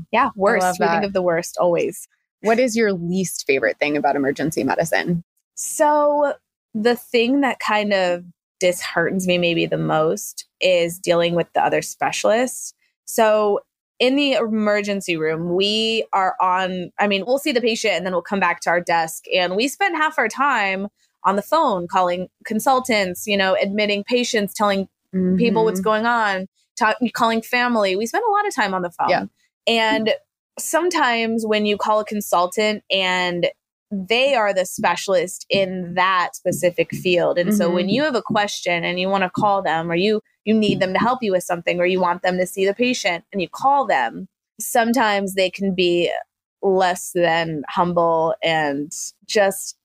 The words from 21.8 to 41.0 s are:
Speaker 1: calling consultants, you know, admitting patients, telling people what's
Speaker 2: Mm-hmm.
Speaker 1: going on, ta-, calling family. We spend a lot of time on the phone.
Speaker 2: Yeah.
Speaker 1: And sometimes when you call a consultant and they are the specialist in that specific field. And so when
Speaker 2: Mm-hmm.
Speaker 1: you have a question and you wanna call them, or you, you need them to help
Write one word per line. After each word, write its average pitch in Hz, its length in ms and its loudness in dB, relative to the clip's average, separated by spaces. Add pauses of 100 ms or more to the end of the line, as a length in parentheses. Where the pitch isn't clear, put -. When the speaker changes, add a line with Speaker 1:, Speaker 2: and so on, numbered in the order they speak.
Speaker 1:
calling 180 400 0 (160)
consultants, 220 840 0
you 202 100 2
know, 190 240 2
admitting 202 420 0
patients, 233 520 -2
telling 196 320 0 (500)
people 226 260 2
what's 214 160 0
Speaker 2:
Mm-hmm. 190 40 -4
Speaker 1:
going 214 240 0
on, 208 400 0 (320)
ta-, 214 160 2 (180)
calling 226 300 0
family. 240 520 0
We 220 120 -2
spend 359 200 -2
a 440 40 2
lot 415 160 0
of 392 80 -6
time 202 180 -2
on 185 80 -2
the 175 80 -4
phone. 151 200 -2
Speaker 2:
Yeah. 180 160 0 (420)
Speaker 1:
And 220 460 2 (460)
sometimes 240 840 0
when 214 200 2
you 208 120 0
call 214 220 0
a 214 60 -2
consultant 208 880 0
and 180 560 0 (440)
they 233 440 0
are 208 180 2
the 190 120 0
specialist 180 840 -2
in 185 460 -2
that 180 400 2
specific 175 560 -2
field. 165 460 0
And 175 160 2
so 190 160 2
when 180 160 0
Speaker 2:
Mm-hmm. 190 40 -2
Speaker 1:
you 240 140 2
have 302 120 0
a 214 60 -2
question 202 640 -2
and 175 140 -2
you 185 100 -2
wanna 196 200 0
call 196 320 0
them, 165 300 -2
or 170 40 0
you, 208 260 2 (240)
you 208 80 2
need 208 260 2
them 185 140 -2
to 185 60 2
help 240 220 0